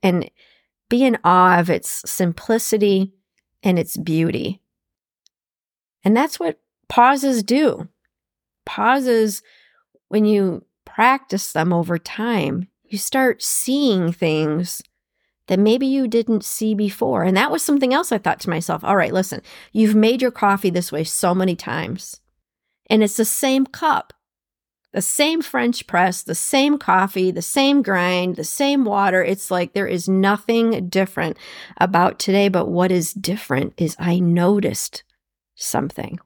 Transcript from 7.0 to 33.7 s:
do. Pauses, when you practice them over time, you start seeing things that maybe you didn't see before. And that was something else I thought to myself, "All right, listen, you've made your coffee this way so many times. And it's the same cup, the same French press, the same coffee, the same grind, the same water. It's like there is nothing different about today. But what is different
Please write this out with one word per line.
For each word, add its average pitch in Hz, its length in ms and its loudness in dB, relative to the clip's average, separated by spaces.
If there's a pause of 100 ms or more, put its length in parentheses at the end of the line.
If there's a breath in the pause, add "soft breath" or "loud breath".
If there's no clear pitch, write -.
do. 240 440 0 (800)
Pauses, 226 760 0 (680 soft breath)
when 214 160 2
you 202 400 0 (200)
practice 247 680 0
them 160 180 0
over 170 260 0
time, 180 680 -4 (160)
you - 140 -10
start 254 440 0
seeing 233 680 0
things 156 720 -2 (680)
that 185 120 0
maybe 233 280 2
you 269 200 0
didn't 220 380 0
see 220 280 -4
before. 196 500 -2
And 185 120 2
that 240 160 2
was - 120 -4
something 269 300 0
else 311 180 0
I 220 80 -2
thought - 220 -4
to - 80 -8
myself, 165 340 -4
"All 196 120 0
right, 175 180 0
listen, 190 280 -4 (320 loud breath)
you've 214 220 2
made 226 260 4
your 254 100 0
coffee 196 380 0
this 175 220 -4
way 151 120 -4
so 180 320 0
many 185 200 0
times. 165 680 -10 (680)
And 220 160 4
it's 202 140 -2
the 226 80 2
same 269 400 0
cup, - 480 -4 (800)
the 196 80 -4
same 311 400 0
French 240 460 -4
press, 180 340 0
the - 140 -8
same 285 420 0
coffee, 185 540 0
the 175 100 -6
same 277 400 2
grind, 254 540 0
the - 80 -8
same 277 420 0
water. 196 380 0
It's 196 260 -4
like 180 240 -2
there 202 140 -2
is 175 200 -4
nothing 202 800 0
different 180 480 -4 (420 loud breath)
about 180 420 2
today. 202 280 2
But 185 200 0
what 180 240 0
is 175 200 0
different 170 640 -4